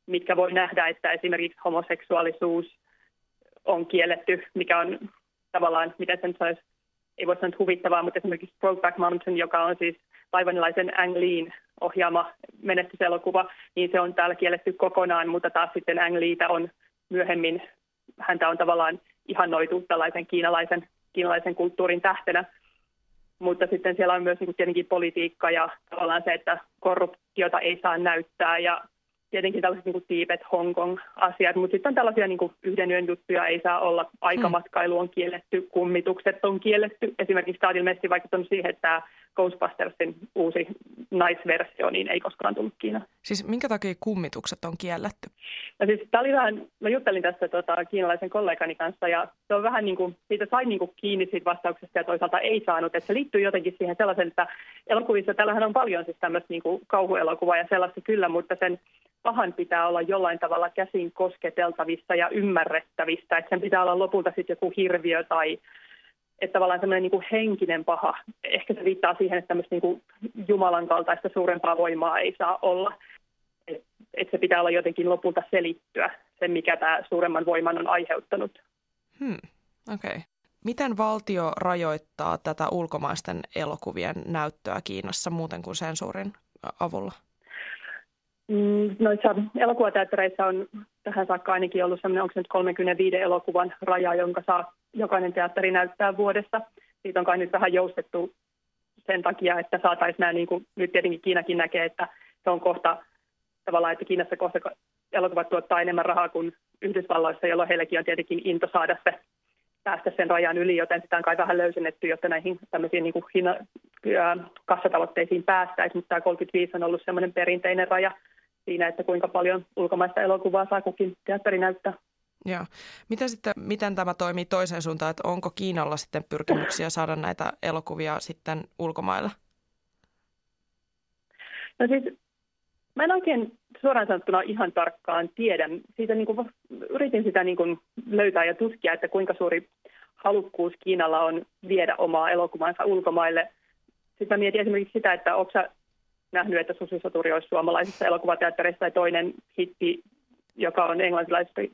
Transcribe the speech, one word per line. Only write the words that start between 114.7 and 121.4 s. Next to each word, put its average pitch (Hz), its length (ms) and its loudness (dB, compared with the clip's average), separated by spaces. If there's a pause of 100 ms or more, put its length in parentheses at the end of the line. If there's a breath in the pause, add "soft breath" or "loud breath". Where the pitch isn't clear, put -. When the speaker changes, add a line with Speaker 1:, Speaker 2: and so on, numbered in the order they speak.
Speaker 1:
päästäisiin, 180 540 0
mutta 175 120 -8
tämä 170 120 0
kolmekymmentäviisi 180 540 0
on 170 80 -2
ollut 170 220 0
semmoinen 180 280 -2
perinteinen 180 540 0
raja 185 240 2 (560 soft breath)
siinä, 175 200 0
että 170 160 -4
kuinka 180 240 0
paljon 180 380 0 (100)
ulkomaista 180 460 0
elokuvaa 190 480 2
saa 196 120 0
kukin 185 320 -2 (120)
teatteri 196 320 0